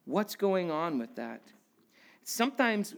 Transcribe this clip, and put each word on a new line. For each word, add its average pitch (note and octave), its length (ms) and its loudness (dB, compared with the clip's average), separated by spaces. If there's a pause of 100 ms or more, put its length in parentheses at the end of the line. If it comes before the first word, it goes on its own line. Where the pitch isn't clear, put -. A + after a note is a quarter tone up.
What's G3+ 320 -2
going F#3 340 2
on D#3 280 0
with A#2 160 -6
that? A#2 260 -8 (840)
Sometimes A#3 760 0